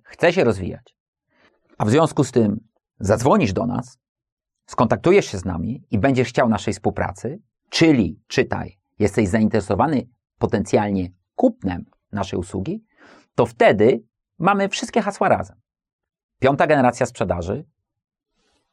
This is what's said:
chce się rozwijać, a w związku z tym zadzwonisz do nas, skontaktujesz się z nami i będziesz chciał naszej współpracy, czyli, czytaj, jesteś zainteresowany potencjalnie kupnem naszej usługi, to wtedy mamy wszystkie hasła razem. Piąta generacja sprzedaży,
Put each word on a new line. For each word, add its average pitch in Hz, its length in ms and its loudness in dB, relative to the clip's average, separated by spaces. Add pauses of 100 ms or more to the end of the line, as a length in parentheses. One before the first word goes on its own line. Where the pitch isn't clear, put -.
chce - 300 0
się 180 120 2
rozwijać, 95 520 -4 (840)
a - 60 0
w 107 60 0
związku 151 340 2
z - 80 -8
tym 110 280 0 (400)
zadzwonisz 113 520 2
do 98 140 -2
nas, - 320 -8 (680)
skontaktujesz 127 600 2
się 98 120 -8
z 92 60 -10
nami 87 460 -8
i 104 80 0
będziesz 123 300 2
chciał 131 200 0
naszej 104 260 -2
współpracy, 104 680 -6 (280)
czyli, 127 560 2
czytaj, - 520 -4 (200)
jesteś 107 300 0
zainteresowany 110 800 0 (300)
potencjalnie 101 720 -2 (260)
kupnem 95 500 -2 (280)
naszej 98 260 -6
usługi, 98 460 -8 (500)
to 120 120 0
wtedy 220 580 2 (340)
mamy 196 300 0
wszystkie - 340 -4
hasła 196 260 -2
razem. 101 320 -2 (800)
Piąta 143 280 2
generacja 123 400 2
sprzedaży, 98 580 -4 (1080)